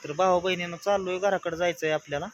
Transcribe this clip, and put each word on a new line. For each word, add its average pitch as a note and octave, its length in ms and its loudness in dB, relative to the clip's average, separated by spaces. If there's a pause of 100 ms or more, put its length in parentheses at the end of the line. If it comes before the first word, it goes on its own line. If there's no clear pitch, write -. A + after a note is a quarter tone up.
तर D3 80 -10
भाऊ F3+ 280 4
बहिणीनं F3 380 -4
चाललोय F#3+ 420 0
घराकडे F3+ 380 0
जायचंय E3+ 340 0
आपल्याला. D3+ 420 -4